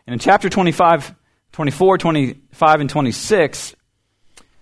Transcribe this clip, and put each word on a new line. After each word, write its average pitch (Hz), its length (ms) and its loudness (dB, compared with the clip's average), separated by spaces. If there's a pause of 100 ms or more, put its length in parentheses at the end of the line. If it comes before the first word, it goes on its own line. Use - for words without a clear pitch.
And 120 60 -10
in 120 40 -6
chapter 202 320 2
twenty-five, 170 640 0 (380)
twenty-four, 175 480 0
twenty-five, 156 840 0
and 139 80 -4
twenty-six 147 840 -2 (880)